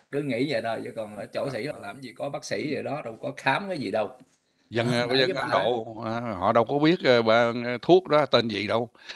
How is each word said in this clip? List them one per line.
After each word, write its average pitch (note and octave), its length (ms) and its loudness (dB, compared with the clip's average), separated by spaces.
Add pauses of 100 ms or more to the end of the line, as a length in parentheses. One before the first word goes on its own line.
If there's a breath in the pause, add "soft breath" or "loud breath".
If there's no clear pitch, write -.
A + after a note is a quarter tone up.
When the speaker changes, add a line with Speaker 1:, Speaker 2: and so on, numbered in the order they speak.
(120)
Speaker 1:
Cứ C#3+ 100 -4
nghĩ C#3 300 -2
vậy A2 100 -2
thôi, A2+ 220 -4
chứ - 120 -10
còn G#2+ 200 -10
ở A2 180 -10
chỗ - 120 -4
Speaker 2:
À. C#3+ 80 -4
Speaker 1:
sĩ A2 100 -6
là D3 180 -8
làm G#2 200 -14
gì A#2+ 160 -14
có C#3+ 120 -8
bác C#3+ 160 -10
sĩ A#2+ 280 -4
vậy G#2+ 100 -4
đó, C#3 220 -6
đâu A2+ 160 -12
có B2+ 160 -8
khám C#3 320 0
cái F3+ 80 -6
gì G#2 140 -6
đâu. G#2+ 180 0 (600)
Speaker 2:
Dân, A#2 220 0
Speaker 1:
Đó, A#2+ 80 0
Speaker 2:
ờ, A#2+ 80 0
Speaker 1:
nãy B2+ 100 0
Speaker 2:
dân B2+ 100 4
Speaker 1:
với B2+ 140 -2
Speaker 2:
Ấn A#2+ 80 -4
Speaker 1:
bà A#2 40 0
đó. F#2+ 100 2
Speaker 2:
Độ, A2+ 420 -2
à, A2+ 140 -4
họ G#2+ 340 0
đâu A#2 120 6
có C#3+ 140 -2
biết, D#3+ 240 4
ờ, B2 180 6
bà, A#2 300 4 (140)
ờ, B2 160 -4
thuốc F3+ 260 6
đó D3 180 4
tên A#2 220 2
gì G2+ 200 -4
đâu. A#2 220 0 (260 loud breath)